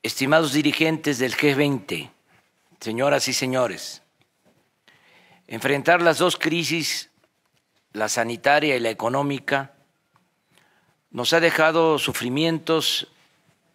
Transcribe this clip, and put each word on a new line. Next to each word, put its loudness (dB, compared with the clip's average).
estimados 0
dirigentes 0
del -2
G 2
veinte, -2
señoras 0
y -4
señores, -4
enfrentar 2
las 4
dos 2
crisis, -4
la -2
sanitaria 0
y -2
la 0
económica, -2
nos -2
ha 4
dejado 2
sufrimientos -2